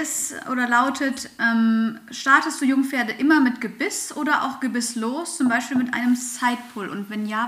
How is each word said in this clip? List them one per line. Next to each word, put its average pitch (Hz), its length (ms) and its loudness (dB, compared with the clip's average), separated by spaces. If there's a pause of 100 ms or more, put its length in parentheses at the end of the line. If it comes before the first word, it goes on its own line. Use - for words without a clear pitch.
ist - 320 -6 (160)
oder 254 180 0
lautet, 269 680 0
ähm, 226 600 2 (100)
startest 285 500 2
du 285 40 0
Jungpferde 262 480 2
immer 302 260 4
mit 254 220 4
Gebiss - 560 -6
oder 294 260 0
auch 262 160 -4
gebisslos, 240 800 -4
zum 254 120 2
Beispiel 247 280 0
mit 247 180 0
einem 247 220 4
Sidepull? 240 720 -4
Und 202 220 -8
wenn 214 160 -4
ja, 214 220 -2